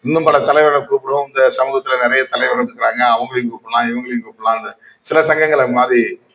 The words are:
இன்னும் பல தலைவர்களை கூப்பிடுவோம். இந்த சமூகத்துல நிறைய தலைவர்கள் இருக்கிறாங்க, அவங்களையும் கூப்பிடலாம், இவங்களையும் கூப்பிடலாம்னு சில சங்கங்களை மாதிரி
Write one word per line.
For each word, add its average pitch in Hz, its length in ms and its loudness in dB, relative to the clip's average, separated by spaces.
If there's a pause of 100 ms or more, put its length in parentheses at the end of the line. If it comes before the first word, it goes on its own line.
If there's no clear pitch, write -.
இன்னும் 160 220 2
பல 147 120 4
தலைவர்களை 147 480 4
கூப்பிடுவோம். 139 400 -2
இந்த 135 140 -2 (160)
சமூகத்துல 131 440 -2
நிறைய 127 240 2
தலைவர்கள் 123 420 -2
இருக்கிறாங்க, 113 400 -2
அவங்களையும் 120 440 -2
கூப்பிடலாம், 117 380 -4
இவங்களையும் 123 360 -6
கூப்பிடலாம்னு 110 460 -6 (340)
சில 156 160 2
சங்கங்களை 156 500 0
மாதிரி 123 300 2 (340)